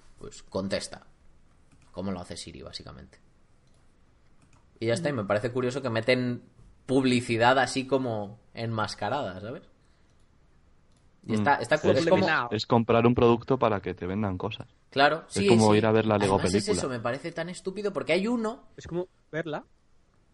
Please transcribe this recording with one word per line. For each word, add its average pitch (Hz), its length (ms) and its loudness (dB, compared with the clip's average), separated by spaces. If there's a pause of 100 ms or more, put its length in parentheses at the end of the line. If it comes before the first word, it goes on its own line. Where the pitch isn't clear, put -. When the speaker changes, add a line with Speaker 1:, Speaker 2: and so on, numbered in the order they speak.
(160)
Speaker 1:
pues, - 280 -18
contesta. - 640 -8 (840)
Como 95 220 -8
lo 90 80 -8
hace 87 160 -14
Siri, 71 260 -16
básicamente. - 560 -18 (1600)
Y 113 80 -4
ya 113 80 2
está, 170 140 -4
y 147 40 -2
me 117 120 -4
parece 107 260 -2
curioso 127 320 -4
que 131 80 -4
meten 123 540 -2 (420)
publicidad 127 720 2
así 127 300 -2
como 113 500 -4 (160)
enmascarada, 110 840 -6
¿sabes? 123 240 -14 (1600)
Y 110 80 -4
está, 107 240 2
Speaker 2:
Mm. - 40 -4
Speaker 1:
está 151 160 0
cu-, 165 100 0
Speaker 2:
Es 131 120 4
Speaker 1:
es 160 60 0
como 175 140 4
Speaker 3:
Subliminal. 156 300 0
Speaker 2:
es 110 160 -4
comprar 117 400 4
un 120 80 6
producto 120 440 4
para 107 220 2
que 92 140 -6
te 87 120 -10
vendan 95 300 -4
cosas. 98 300 -10 (240)
Speaker 1:
Claro, 147 380 2
Speaker 2:
Es - 60 -20
Speaker 1:
sí, 101 140 0
Speaker 2:
como 110 240 8
Speaker 1:
sí. 107 60 8
Speaker 2:
ir 107 80 2
a 110 40 4
ver 110 160 4
la 110 120 4
Lego 98 160 2
Speaker 1:
Además 92 200 2
es 208 100 2
Speaker 2:
película. 202 140 0
Speaker 1:
eso, 165 120 -4
me 123 100 -8
parece 123 320 -6
tan 165 160 -8
estúpido 190 440 -8
porque 147 200 -2
hay 190 160 0
uno 233 480 -4
Speaker 3:
Es - 100 -18
como 175 220 -6 (240)
verla. 160 320 -8 (680)